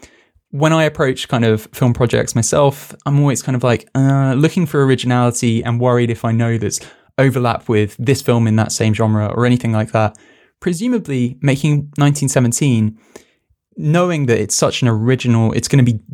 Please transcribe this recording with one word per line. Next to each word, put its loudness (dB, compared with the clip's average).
when 0
I 2
approach -2
kind 0
of 0
film 0
projects -2
myself, 0
I'm 0
always 0
kind -4
of -2
like, 0
uh, 2
looking 0
for 0
originality 0
and -2
worried 2
if -8
I 0
know 0
there's -4
overlap 0
with 0
this 0
film 2
in 2
that 0
same 0
genre 0
or 0
anything 0
like -2
that. 0
Presumably -4
making 0
nineteen 2
seventeen, 0
knowing 0
that 2
it's -4
such -2
an 2
original, 0
it's -2
gonna 4
be, 2